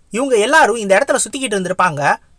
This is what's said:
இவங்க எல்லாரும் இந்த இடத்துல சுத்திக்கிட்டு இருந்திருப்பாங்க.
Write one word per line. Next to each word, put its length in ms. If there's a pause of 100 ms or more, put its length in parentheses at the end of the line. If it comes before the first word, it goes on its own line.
(100)
இவங்க 260
எல்லாரும் 400
இந்த 220
இடத்துல 180
சுத்திக்கிட்டு 540
இருந்திருப்பாங்க. 440 (240)